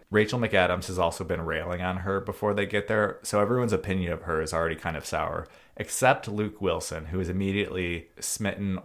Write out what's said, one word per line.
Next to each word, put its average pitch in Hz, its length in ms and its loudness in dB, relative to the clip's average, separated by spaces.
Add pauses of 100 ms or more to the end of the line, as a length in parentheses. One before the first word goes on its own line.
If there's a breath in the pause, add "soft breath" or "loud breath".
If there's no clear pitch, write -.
(120)
Rachel 107 260 4
McAdams 92 480 4
has 92 140 -2
also 87 240 0
been 85 200 -2
railing 82 380 -2
on 92 160 -2
her 95 220 -2
before 101 340 -2
they 101 120 2
get 101 200 -2
there, 107 380 2
so 104 160 2
everyone's 117 320 2
opinion 92 400 0
of 80 100 -4
her 80 180 0
is 80 140 -2
already 82 220 0
kind 80 200 -4
of 73 80 -8
sour, 78 440 -4 (280 soft breath)
except 131 520 2
Luke 104 320 -4
Wilson, 85 460 -2
who 90 120 -2
is 90 100 0
immediately 92 800 0 (140)
smitten 98 640 -2